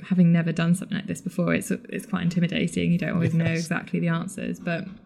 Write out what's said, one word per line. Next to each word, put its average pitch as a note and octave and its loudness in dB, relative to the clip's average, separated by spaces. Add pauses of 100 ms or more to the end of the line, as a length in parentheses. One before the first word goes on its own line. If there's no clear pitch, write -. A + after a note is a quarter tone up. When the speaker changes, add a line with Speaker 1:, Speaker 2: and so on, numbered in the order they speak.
Speaker 1:
having F3 6
never E3 4
done E3+ 4
something - -6
like - -6
this E3 -6
before, E3+ 0
it's, - -2
it's - -6
quite - -4
intimidating. E3+ 0
You E3+ 4
don't - -2
always E3 2
know E3 2
Speaker 2:
Yes. E3 0
Speaker 1:
exactly E3+ -4
the E3+ 0
answers, E3+ -4
but E3+ -6 (200)